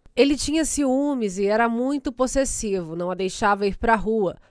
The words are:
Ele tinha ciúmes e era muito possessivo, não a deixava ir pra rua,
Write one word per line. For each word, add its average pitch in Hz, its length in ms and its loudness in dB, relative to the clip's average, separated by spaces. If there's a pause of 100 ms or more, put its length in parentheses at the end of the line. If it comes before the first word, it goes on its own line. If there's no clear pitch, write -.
(160)
Ele 277 200 4
tinha 302 280 0
ciúmes 262 760 0
e 196 80 0
era 226 220 2
muito 262 440 -2
possessivo, 214 840 -2
não 175 120 -4
a 185 60 -4
deixava 202 540 0
ir 190 80 -2
pra 226 180 2
rua, 208 420 0 (140)